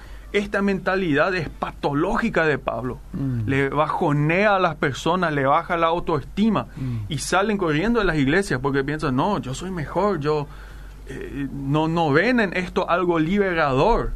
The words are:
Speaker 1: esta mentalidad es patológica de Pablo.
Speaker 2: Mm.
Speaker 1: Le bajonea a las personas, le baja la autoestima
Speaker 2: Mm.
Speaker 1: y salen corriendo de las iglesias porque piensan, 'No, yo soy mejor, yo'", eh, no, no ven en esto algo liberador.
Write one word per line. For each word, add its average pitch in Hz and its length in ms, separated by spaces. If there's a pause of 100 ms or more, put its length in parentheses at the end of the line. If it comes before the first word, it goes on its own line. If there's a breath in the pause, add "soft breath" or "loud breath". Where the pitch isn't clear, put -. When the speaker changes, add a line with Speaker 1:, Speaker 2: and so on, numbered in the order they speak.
(340 loud breath)
Speaker 1:
esta 202 300
mentalidad 185 720
es 165 120
patológica 180 960
de 147 120
Pablo. 117 400 (160)
Speaker 2:
Mm. 123 340
Speaker 1:
Le 135 220
bajonea 156 840
a 190 40
las 170 160
personas, 165 560
le 143 140
baja 160 320
la 165 100
autoestima 170 760 (100)
Speaker 2:
Mm. 127 220 (100)
Speaker 1:
y 139 120
salen 202 400
corriendo 185 400
de 202 60
las 160 120
iglesias 147 440
porque 139 220
piensan, 147 320
'No, 180 220
yo 123 160
soy 175 180
mejor, 180 480
yo'", 147 280 (600 loud breath)
eh, 135 460
no, 143 340
no 165 240
ven 220 300
en 180 160
esto 180 320
algo 175 300
liberador. 165 960